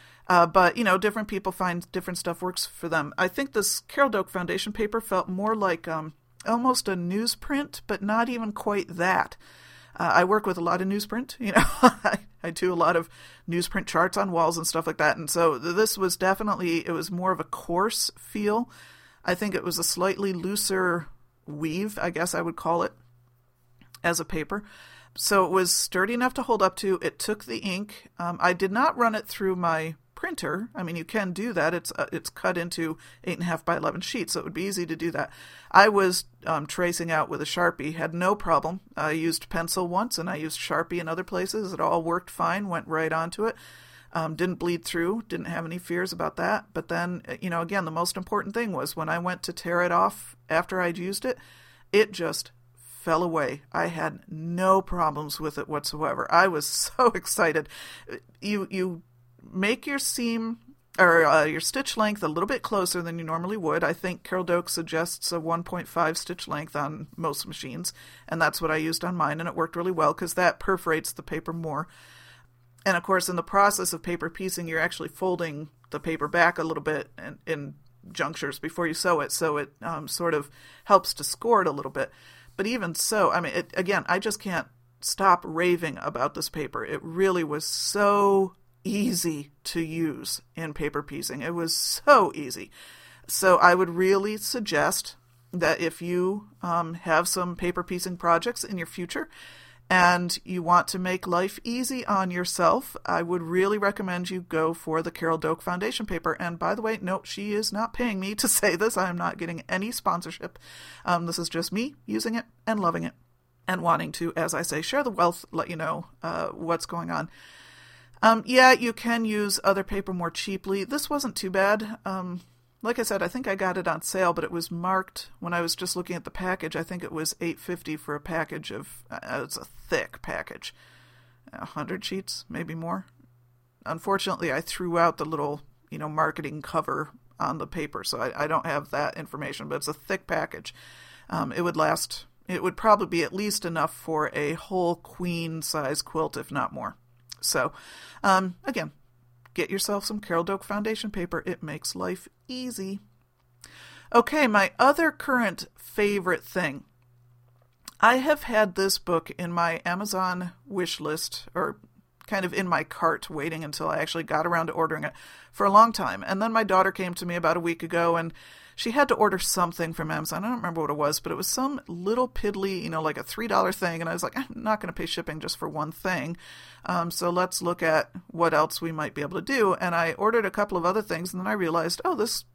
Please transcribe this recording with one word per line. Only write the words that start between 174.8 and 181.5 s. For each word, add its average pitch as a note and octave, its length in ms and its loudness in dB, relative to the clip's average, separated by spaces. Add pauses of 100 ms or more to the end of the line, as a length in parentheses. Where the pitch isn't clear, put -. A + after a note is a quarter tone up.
pay - 120 -6
shipping E3 340 -6
just - 180 -6
for D#3 120 -6
one D3+ 220 -6
thing. F3 460 -4 (480)
Um, F3 260 -2
so F3 180 0
let's F3+ 320 0
look F3 220 0
at D#3 260 4 (180)
what E3 280 2
else D#3 260 2
we E3 100 -4
might D#3 220 -4
be - 80 -4
able D3+ 180 -4
to F#3 60 -8
do." A3+ 300 4
And F3 180 -2
I E3 200 2
ordered A3 320 2
a F#3+ 60 0
couple G#3 260 0
of E3+ 80 0
other F#3+ 180 2
things, E3+ 280 -4
and F3+ 80 -6
then F#3 80 -4
I G#3 40 0